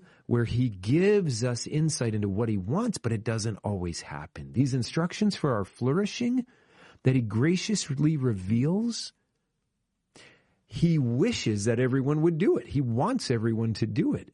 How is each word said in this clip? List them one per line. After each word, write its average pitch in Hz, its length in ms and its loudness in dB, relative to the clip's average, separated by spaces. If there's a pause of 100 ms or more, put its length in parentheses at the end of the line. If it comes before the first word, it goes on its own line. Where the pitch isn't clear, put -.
(280)
where 120 180 2
he 117 240 0
gives 139 720 2
us 123 220 -2
insight 147 480 0
into 104 160 0
what 107 180 0
he 107 120 0
wants, 175 400 -2
but 110 120 -2
it 110 120 -2
doesn't 113 400 -2
always 90 380 -4
happen. 73 520 -12
These 131 220 2
instructions 175 600 0
for 135 200 0
our 101 100 0
flourishing 208 800 0 (580)
that 131 120 4
he 131 60 4
graciously 151 960 2
reveals, 127 920 0 (1500)
he 165 320 2
wishes 117 680 0
that 117 140 2
everyone 135 440 2
would 170 140 2
do 269 200 2
it. - 100 -8
He 139 140 -2
wants 135 500 -2
everyone 113 440 0
to 117 100 -2
do 170 280 0
it. - 200 -8